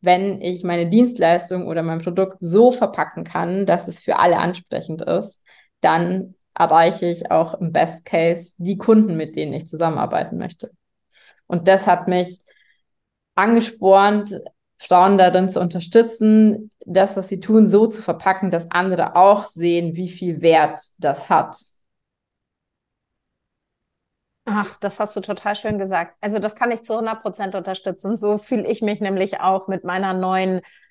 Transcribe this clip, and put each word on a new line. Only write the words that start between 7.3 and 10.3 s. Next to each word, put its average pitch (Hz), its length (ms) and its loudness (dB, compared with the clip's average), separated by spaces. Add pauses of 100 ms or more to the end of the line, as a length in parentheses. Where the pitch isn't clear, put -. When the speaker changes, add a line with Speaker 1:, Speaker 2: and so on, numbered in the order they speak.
Speaker 1:
auch 165 240 0
im 165 160 -6
Best 160 340 -4
Case 170 520 -2
die 185 200 -6
Kunden, 220 380 2
mit 156 200 -8
denen 151 180 -8
ich 165 140 -10
zusammenarbeiten - 680 -4